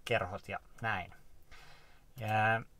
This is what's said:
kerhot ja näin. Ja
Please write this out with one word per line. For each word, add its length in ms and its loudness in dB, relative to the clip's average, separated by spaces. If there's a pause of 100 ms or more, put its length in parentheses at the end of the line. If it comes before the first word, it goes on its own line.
kerhot 440 0
ja 100 -4 (220)
näin. 320 -2 (1040)
Ja 440 4 (180)